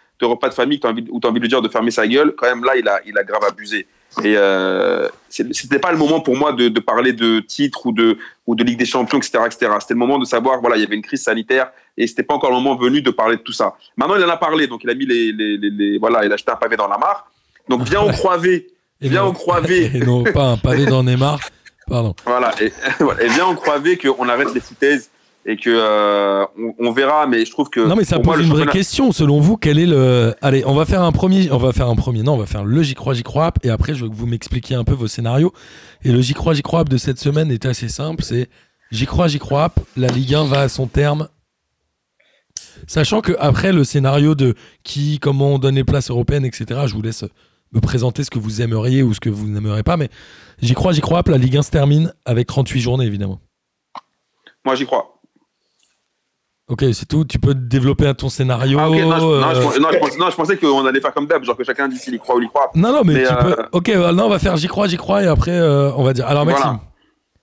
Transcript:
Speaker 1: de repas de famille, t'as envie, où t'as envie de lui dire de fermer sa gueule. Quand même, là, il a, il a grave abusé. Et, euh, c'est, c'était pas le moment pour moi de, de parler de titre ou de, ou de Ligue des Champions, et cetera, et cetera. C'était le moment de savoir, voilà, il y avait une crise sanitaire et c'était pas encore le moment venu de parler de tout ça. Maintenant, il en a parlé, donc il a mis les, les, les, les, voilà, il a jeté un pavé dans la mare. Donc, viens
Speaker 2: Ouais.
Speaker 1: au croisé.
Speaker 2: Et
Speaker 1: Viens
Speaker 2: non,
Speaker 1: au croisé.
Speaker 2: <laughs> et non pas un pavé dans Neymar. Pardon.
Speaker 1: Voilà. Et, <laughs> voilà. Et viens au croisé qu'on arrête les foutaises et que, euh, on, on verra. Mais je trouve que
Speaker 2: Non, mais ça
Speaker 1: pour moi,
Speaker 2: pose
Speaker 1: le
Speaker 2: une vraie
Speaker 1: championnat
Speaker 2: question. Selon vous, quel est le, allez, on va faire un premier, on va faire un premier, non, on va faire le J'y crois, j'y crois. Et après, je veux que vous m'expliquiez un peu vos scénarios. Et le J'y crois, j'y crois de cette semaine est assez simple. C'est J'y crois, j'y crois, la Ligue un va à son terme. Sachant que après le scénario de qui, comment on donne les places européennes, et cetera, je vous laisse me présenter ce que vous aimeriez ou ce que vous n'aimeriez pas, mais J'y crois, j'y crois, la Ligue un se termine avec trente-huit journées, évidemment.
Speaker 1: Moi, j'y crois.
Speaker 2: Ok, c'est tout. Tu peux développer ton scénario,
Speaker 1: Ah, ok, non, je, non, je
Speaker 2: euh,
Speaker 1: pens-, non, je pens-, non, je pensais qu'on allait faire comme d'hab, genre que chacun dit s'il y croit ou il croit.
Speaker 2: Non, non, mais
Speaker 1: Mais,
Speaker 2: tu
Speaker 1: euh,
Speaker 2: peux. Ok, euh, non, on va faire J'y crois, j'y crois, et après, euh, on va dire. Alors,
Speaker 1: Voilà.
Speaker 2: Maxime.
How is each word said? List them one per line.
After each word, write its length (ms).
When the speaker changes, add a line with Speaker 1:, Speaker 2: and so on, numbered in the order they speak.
Speaker 1:
de 60
repas 240
de 40
famille, 280
t'as 80
envie, 200
où 120
t'as 80
envie 100
de 40
lui 60
dire 120
de 80
fermer 220
sa 140
gueule. 320
Quand 100
même, 180
là, 100
il 140
a, 160
il 120
a 60
grave 240
abusé. 400
Et, 140
euh, 720
c'est, 280
c'était 240
pas 120
le 60
moment 240
pour 140
moi 180
de, 160
de 100
parler 340
de 260
titre 480
ou 40
de, 280
ou 80
de 100
Ligue 140
des 80
Champions, 320
et 60
cetera, 240
et 40
cetera. 280
C'était 160
le 40
moment 200
de 60
savoir, 360
voilà, 160
il 40
y 40
avait 100
une 60
crise 220
sanitaire 480
et 80
c'était 160
pas 140
encore 160
le 60
moment 180
venu 260
de 80
parler 280
de 40
tout 120
ça. 200
Maintenant, 180
il 80
en 60
a 80
parlé, 300
donc 160
il 80
a 20
mis 140
les, 240
les, 260
les, 140
les, 260
voilà, 280
il 60
a 60
jeté 140
un 40
pavé 220
dans 100
la 120
mare. 260
Donc, 140
viens 220
Speaker 2:
Ouais. 60
Speaker 1:
au 40
croisé. 540
Speaker 2:
Et 80
Speaker 1:
Viens 140
Speaker 2:
non, 60
Speaker 1:
au 40
croisé. 580
Speaker 2:
<laughs> 60
et 40
non 220
pas 280
un 60
pavé 280
dans 180
Neymar. 360
Pardon. 240
Speaker 1:
Voilà. 260
Et, 100
<laughs> 140
voilà. 240
Et 60
viens 180
au 80
croisé 420
qu'on 320
arrête 240
les 80
foutaises 480
et 120
que, 120
euh, 760
on, 160
on 60
verra. 340
Mais 180
je 60
trouve 180
que 120
Speaker 2:
Non, 160
mais 80
ça 100
Speaker 1:
pour 100
moi, 100
Speaker 2:
pose 80
Speaker 1:
le 40
Speaker 2:
une 60
vraie 80
Speaker 1:
championnat 180
Speaker 2:
question. 320
Selon 300
vous, 160
quel 200
est 80
le, 560
allez, 240
on 80
va 120
faire 180
un 80
premier, 400
on 60
va 160
faire 160
un 80
premier, 260
non, 100
on 40
va 80
faire 180
le 180
J'y 140
crois, 180
j'y 100
crois. 280
Et 80
après, 240
je 120
veux 40
que 60
vous 100
m'expliquiez 520
un 80
peu 80
vos 140
scénarios. 440
Et 80
le 80
J'y 120
crois, 200
j'y 80
crois 240
de 120
cette 220
semaine 320
est 140
assez 240
simple. 340
C'est 240
J'y 160
crois, 220
j'y 120
crois, 300
la 100
Ligue 280
un 100
va 160
à 80
son 180
terme. 400
Sachant 340
que 180
après 340
le 100
scénario 520
de 200
qui, 360
comment 340
on 60
donne 160
les 80
places 260
européennes, 360
et 80
cetera, 340
je 60
vous 80
laisse 240
me 60
présenter 440
ce 60
que 100
vous 220
aimeriez 420
ou 100
ce 60
que 100
vous 180
n'aimeriez 360
pas, 140
mais 120
J'y 140
crois, 160
j'y 100
crois, 240
la 120
Ligue 200
un 60
se 80
termine 420
avec 220
trente-huit 340
journées, 240
évidemment. 340
Speaker 1:
Moi, 120
j'y 100
crois. 340
Speaker 2:
Ok, 240
c'est 140
tout. 180
Tu 140
peux 160
développer 600
ton 140
scénario, 500
Speaker 1:
Ah, 100
ok, 80
non, 40
je, 40
non, 480
je 60
Speaker 2:
euh, 40
Speaker 1:
pens-, 160
non, 120
je 60
pens-, 200
non, 120
je 60
pensais 220
qu'on 280
allait 160
faire 120
comme 140
d'hab, 160
genre 140
que 60
chacun 240
dit 100
s'il 160
y 60
croit 180
ou 40
il 60
croit. 280
Speaker 2:
Non, 180
non, 100
mais 120
Speaker 1:
Mais, 80
Speaker 2:
tu 100
Speaker 1:
euh, 220
Speaker 2:
peux. 160
Ok, 180
euh, 240
non, 120
on 40
va 100
faire 180
J'y 100
crois, 200
j'y 100
crois, 260
et 40
après, 240
euh, 440
on 80
va 100
dire. 140
Alors, 180
Speaker 1:
Voilà. 140
Speaker 2:
Maxime. 200